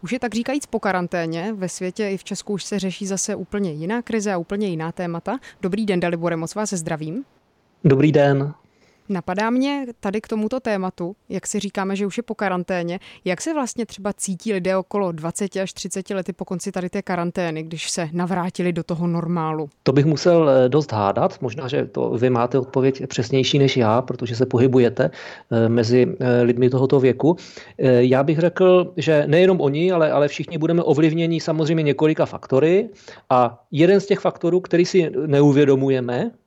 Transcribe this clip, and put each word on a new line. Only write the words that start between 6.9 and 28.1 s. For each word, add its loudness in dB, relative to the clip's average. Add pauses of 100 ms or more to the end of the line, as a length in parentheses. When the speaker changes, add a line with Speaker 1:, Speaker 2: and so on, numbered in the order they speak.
Speaker 2:
Dobrý 6
den. 4 (560)
Speaker 1:
Napadá -2
mě -2 (140)
tady -4
k -20
tomuto -4
tématu, -4 (120)
jak -8
si -4
říkáme, -4
že -2
už -6
je -6
po -8
karanténě, -4 (240)
jak -4
se -4
vlastně -4
třeba -8
cítí -6
lidé 0
okolo -2
dvaceti -6
až -6
třiceti -8
lety -6
po -10
konci -8
tady -6
té -6
karantény, -4
když -8
se -4
navrátili -2
do -4
toho -4
normálu? -2 (140)
Speaker 2:
To 0
bych 4
musel, 4
eh, 6
dost 2
hádat. 0
Možná, -6
že -2
to -2
vy 2
máte 2
odpověď 0
přesnější 0
než 4
já, 4
protože -6
se 2
pohybujete, 4 (400)
eh, 2
mezi, 2
eh, 2
lidmi 2
tohoto 2
věku. 2 (420)
Eh, 4
já 4